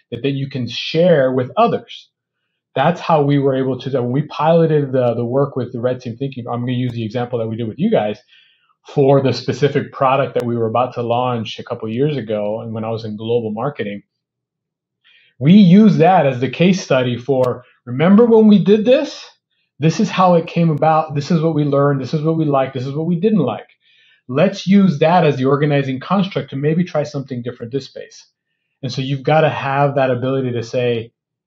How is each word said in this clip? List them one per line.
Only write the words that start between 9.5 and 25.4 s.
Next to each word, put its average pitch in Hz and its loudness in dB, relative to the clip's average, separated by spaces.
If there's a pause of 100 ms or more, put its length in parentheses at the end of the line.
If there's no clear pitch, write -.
product 131 0
that 120 -2
we 117 -2
were 113 -2
about 120 -2
to 123 -8
launch 120 -4
a 107 -14
couple 110 -10
of 110 -8
years 143 -2
ago. 107 -4
And 113 -12
when 110 -8
I 110 -6
was 113 -8
in 107 -10
global 113 -4
marketing, 107 -8 (1400)
we 147 6
used 202 8
that 170 4
as 123 -2
the 131 -2
case 185 0
study 123 0
for, 123 -2 (220)
"Remember 170 4
when 220 6
we 208 8
did 202 4
this? 277 0 (540)
This 160 2
is 208 2
how 180 4
it 170 2
came 170 0
about. 156 0
This 143 -4
is 165 2
what 160 0
we 147 0
learned. 139 2
This 123 -8
is 156 -2
what 165 -2
we 160 0
liked. 135 0
This 127 -8
is 139 -8
what 160 -6
we 180 -2
didn't 214 2
like. 107 -4 (600)
Let's 170 0
use 185 4
that 160 4
as 139 2
the 131 -2